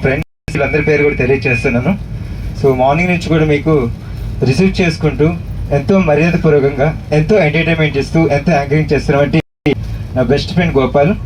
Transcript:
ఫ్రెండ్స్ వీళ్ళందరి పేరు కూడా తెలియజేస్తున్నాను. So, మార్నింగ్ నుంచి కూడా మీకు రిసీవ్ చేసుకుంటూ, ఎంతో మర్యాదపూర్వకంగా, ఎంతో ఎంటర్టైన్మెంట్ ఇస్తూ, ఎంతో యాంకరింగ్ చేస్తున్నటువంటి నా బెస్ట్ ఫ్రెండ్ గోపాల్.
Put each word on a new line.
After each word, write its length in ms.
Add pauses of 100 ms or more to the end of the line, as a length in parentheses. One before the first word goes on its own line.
ఫ్రెండ్స్ 240 (280)
వీళ్ళందరి 340
పేరు 180
కూడా 140
తెలియజేస్తున్నాను. 720 (680)
So, 60 (140)
మార్నింగ్ 320
నుంచి 200
కూడా 200
మీకు 220 (760)
రిసీవ్ 320
చేసుకుంటూ, 460 (500)
ఎంతో 180 (140)
మర్యాదపూర్వకంగా, 800 (300)
ఎంతో 160 (120)
ఎంటర్టైన్మెంట్ 560
ఇస్తూ, 180 (160)
ఎంతో 200
యాంకరింగ్ 360
చేస్తున్నటువంటి 480 (760)
నా 160
బెస్ట్ 240
ఫ్రెండ్ 220
గోపాల్. 360 (120)